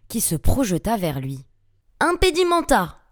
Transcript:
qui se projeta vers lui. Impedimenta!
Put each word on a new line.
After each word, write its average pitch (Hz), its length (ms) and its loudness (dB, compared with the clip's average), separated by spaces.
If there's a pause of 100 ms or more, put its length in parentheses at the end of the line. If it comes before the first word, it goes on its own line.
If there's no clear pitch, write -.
qui 226 140 -6
se - 120 -2
projeta 196 640 0
vers 160 240 -4
lui. 135 200 -10 (600)
Impedimenta! 339 1000 0 (120)